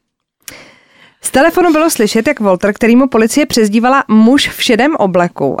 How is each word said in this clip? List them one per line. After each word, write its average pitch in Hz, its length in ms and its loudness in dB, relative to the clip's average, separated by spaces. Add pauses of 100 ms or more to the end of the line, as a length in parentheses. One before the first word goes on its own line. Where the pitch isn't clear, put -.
(1200)
Z - 100 -10
telefonu 330 400 2
bylo 311 180 2
slyšet, 226 380 -2
jak 285 120 -2
Walter, 196 340 0
kterýmu 240 340 2
policie 233 380 0
přezdívala 233 640 0
muž 220 420 2
v - 140 -10
šedém 262 320 0
obleku 175 640 -2